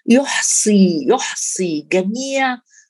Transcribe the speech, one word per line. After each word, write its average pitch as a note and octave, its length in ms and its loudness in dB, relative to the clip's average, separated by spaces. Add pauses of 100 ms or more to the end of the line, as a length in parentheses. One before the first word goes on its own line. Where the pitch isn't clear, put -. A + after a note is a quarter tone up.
"يحصي، G3 1000 2
يحصي F3 840 -4
جميع B3+ 680 -2 (320)